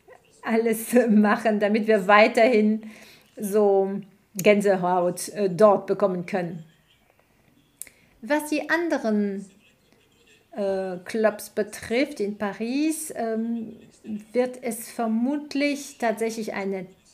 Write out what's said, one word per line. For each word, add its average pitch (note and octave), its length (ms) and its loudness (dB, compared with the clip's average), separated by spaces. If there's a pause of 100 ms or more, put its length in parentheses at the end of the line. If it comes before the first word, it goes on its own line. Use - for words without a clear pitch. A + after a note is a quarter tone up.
(420)
alles A3+ 460 0 (120)
<laughs> B3 80 2
machen, G#3 520 4
damit G#3 260 2
wir G#3 220 2
weiterhin G#3+ 760 6 (540)
so G3 560 2 (420)
Gänsehaut, F3+ 960 2
äh, G3+ 180 -2
dort F#3+ 380 4
bekommen F#3 400 -2
können. E3+ 380 -6 (1600)
Was D4 300 -2
die D4 180 -4
anderen, A3+ 760 -2 (1120)
äh, F#3+ 480 -4
Clubs G#3+ 460 -2
betrifft A#3 680 -4
in G#3 180 -4
Paris, B3 800 -4
ähm, A3+ 600 -6 (560)
wird B3 300 -2
es - 280 -10
vermutlich C#4 1080 -2
tatsächlich A3 560 -4
eine, G3 320 -6 (280)